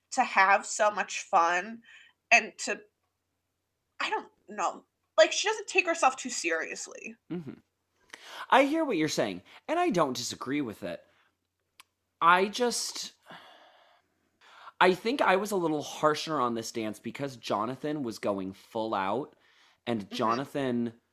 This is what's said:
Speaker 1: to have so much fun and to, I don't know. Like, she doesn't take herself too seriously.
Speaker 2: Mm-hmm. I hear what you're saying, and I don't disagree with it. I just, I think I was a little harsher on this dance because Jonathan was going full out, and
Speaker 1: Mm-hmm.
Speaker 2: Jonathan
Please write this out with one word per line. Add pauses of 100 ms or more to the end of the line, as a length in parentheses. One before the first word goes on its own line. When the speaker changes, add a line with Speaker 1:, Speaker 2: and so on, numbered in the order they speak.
(120)
Speaker 1:
to
have
so
much
fun (480)
and
to, (1200)
I
don't (200)
know. (340)
Like,
she
doesn't
take
herself
too
seriously. (160)
Speaker 2:
Mm-hmm. (960)
I
hear
what
you're
saying, (260)
and
I
don't
disagree
with
it. (1160)
I
just, (1700)
I
think
I
was
a
little
harsher
on
this
dance
because
Jonathan
was
going
full
out, (520)
and
Speaker 1:
Mm-hmm.
Speaker 2:
Jonathan (180)